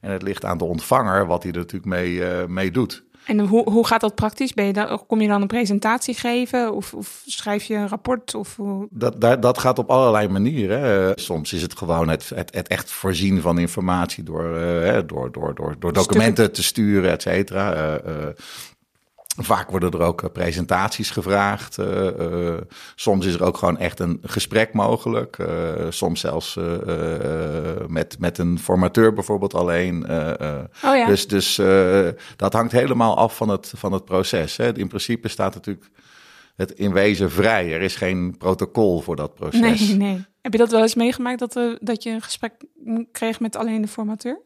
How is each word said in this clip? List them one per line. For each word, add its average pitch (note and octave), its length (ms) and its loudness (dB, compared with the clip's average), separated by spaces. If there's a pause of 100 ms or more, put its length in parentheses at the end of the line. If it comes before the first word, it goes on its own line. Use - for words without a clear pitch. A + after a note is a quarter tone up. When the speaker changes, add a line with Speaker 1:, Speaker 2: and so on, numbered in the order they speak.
Speaker 1:
En G2 100 -8
het F#2 100 -4
ligt F#2+ 240 -6
aan F2+ 120 0
de E2+ 80 -2
ontvanger F#2+ 600 2
wat F2 160 0
hij F2+ 80 -4
er E2+ 60 -4
natuurlijk F2 340 -8
mee, F2+ 340 -2
eh, F2+ 220 -2
mee F#2 240 -2
doet. A#2 320 -2 (220)
Speaker 2:
En G#3+ 140 0
hoe, G#3 300 4
hoe A3+ 180 4
gaat A3+ 140 2
dat G#3+ 140 0
praktisch? A3 380 -2
Ben G3+ 120 0
je G3+ 80 0
dan, G#3 340 -4
kom A3 140 2
je G#3+ 60 4
dan G3+ 140 4
een G3+ 60 0
presentatie A3 680 0
geven A#3+ 580 -2
of, G3+ 200 -8
of - 320 -14
schrijf G#3 380 -4
je A3 120 -4
een G#3 120 -2
rapport? A3 480 -4
Of G#3 200 -8
hoe? G3+ 340 -6
Speaker 1:
Dat, A2+ 320 -2
dat, A#2 200 6
dat B2+ 160 4
gaat B2+ 220 4
op A#2 100 -2
allerlei A#2 380 6
manieren, G#2 520 2
hè. G2+ 300 4
Eh, - 60 2
soms D#2+ 380 -6
is E2 80 -2
het F2 160 -6
gewoon E2 320 0
het, D#2 260 -2
het, - 200 -8
het F2 120 -4
echt - 240 -4
voorzien F#2+ 500 0
van E2+ 180 2
informatie F2+ 640 -2
door, E2 320 -6
eh, E2 60 -4
hè, F2 440 2
door, B1+ 260 -6
door, D2+ 240 -6
door, - 0 -
door D2+ 220 -6
Speaker 2:
Stukken. F2 160 -2
Speaker 1:
documenten G2+ 580 4
te - 120 -4
sturen, G2+ 480 4
et E2 100 0
cetera. F#2+ 520 0
Eh, D#2 220 0
eh, D2+ 320 -6 (1120)
vaak - 340 0
worden F2+ 200 2
er E2+ 100 -2
ook, E2+ 220 2
eh, F2 80 -4
presentaties F2+ 800 -2
gevraagd. G2+ 680 -2
Eh, F#2+ 300 -2
eh, E2+ 460 -2 (420)
soms G2 300 2
is F#2 80 2
er F2 100 0
ook F2+ 140 2
gewoon F2 200 2
echt F2 220 -4
een F2 240 -2
gesprek - 500 0
mogelijk. A2+ 680 0
Eh, E2+ 80 -4 (420)
soms E2+ 300 -4
zelfs, - 380 -4
eh, E2+ 160 -4
eh, D#2+ 1120 -4
met, D#2+ 320 -6
met E2+ 180 -4
een F2 220 0
formateur F#2 540 2
bijvoorbeeld G2+ 400 -4
alleen. F2 520 -2
Eh, D#2+ 240 -2 (100)
eh, D2 160 -4 (300)
Speaker 2:
Oh C#4 100 4
ja. B3 100 2
Speaker 1:
Dus, - 220 2
dus, G3 300 0
eh, F#2+ 500 6 (280)
dat G2+ 180 0
hangt A#2 180 2
helemaal A#2+ 460 4
af A2 180 4
van G#2+ 140 -2
het, G2 280 -4
van F#2+ 160 -2
het F#2+ 120 -4
proces, F#2 520 0
hè. A#2+ 200 0
In G2 100 -4
principe A2+ 400 -4
staat F#2+ 260 -2
natuurlijk F#2+ 360 -12 (640)
het F#2+ 160 -4
in G2+ 220 -2
wezen G2 380 4
vrij. F#2+ 420 2
Er E2 80 -2
is F#2+ 140 -2
geen F2+ 420 -2
protocol F#2 640 2
voor D#2+ 160 -6
dat D2+ 180 -8
proces. - 280 0 (280)
Speaker 2:
Nee, G3 80 2
nee. G3 280 -2 (160)
Heb B3 100 -6
je A3 60 0
dat A#3 140 4
wel A3 100 6
eens A3 140 4
meegemaakt B3 440 0
dat, A#3+ 160 -6
eh, A#3+ 80 0 (160)
dat G#3+ 240 -4
je A#3 60 -8
een A3 120 -6
gesprek - 300 -8 (320)
m-, A3+ 180 -4 (100)
kreeg A3+ 280 -4
met A3+ 160 -4
alleen A3 260 -2
de G#3 60 -2
formateur? A3 580 -6